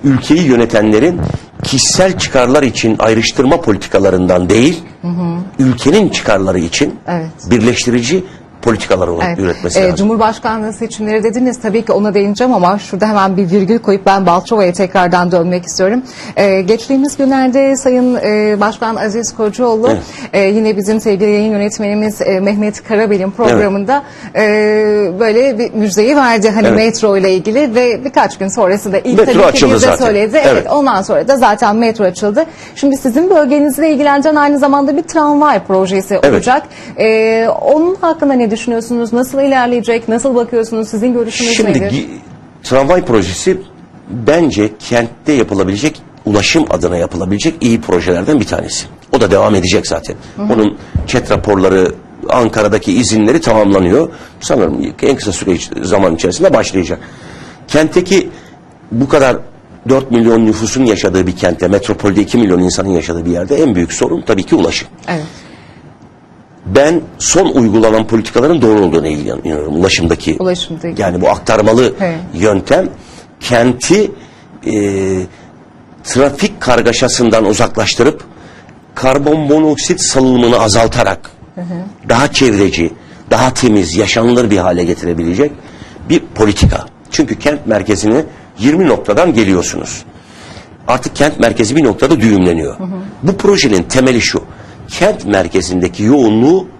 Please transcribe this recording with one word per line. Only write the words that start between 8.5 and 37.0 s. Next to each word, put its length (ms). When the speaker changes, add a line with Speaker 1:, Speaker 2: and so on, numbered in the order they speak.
Speaker 1:
politikalar 460
ol-, 180
Speaker 2:
Evet. 120
Speaker 1:
üretmesi 400
Speaker 2:
Ee, 40
Speaker 1:
lazım. 140
Speaker 2:
Cumhurbaşkanlığı 760
seçimleri 520
dediniz. 380
Tabii 220
ki 80
ona 220
değineceğim 400
ama 240
şurada 300
hemen 280
bir 140
virgül 280
koyup 280
ben 200
Balçova'ya 460
tekrardan 600
dönmek 320
istiyorum. 380
Ee, 240
geçtiğimiz 560
günlerde 600
Sayın, 400
e, 440
Başkan 360
Aziz 380
Kocaoğlu, 560
Speaker 1:
Evet. 120
Speaker 2:
e, 80
yine 360
bizim 240
sevgili 300
yayın 220
yönetmenimiz, 680
e, 200
Mehmet 480
Karabel'in 420
programında, 720
e, 60
böyle 380
bir 140
müjdeyi 440
verdi 340
hani 160
Speaker 1:
Evet. 100
Speaker 2:
metro 400
ile 180
ilgili 400
ve 300
birkaç 340
gün 100
sonrasında 500
ilk 200
Speaker 1:
Metro 140
Speaker 2:
tabii 100
ki 40
Speaker 1:
açıldı 280
Speaker 2:
bize 120
Speaker 1:
zaten. 180
Speaker 2:
söyledi. 320
Evet, 160
Speaker 1:
Evet. 180
Speaker 2:
ondan 320
sonra 260
da 80
zaten 400
metro 280
açıldı. 400
Şimdi 220
sizin 340
bölgenizle 600
ilgilenecek 440
aynı 220
zamanda 380
bir 60
tramvay 600
projesi 580
Speaker 1:
Evet. 120
Speaker 2:
olacak. 280
Ee, 500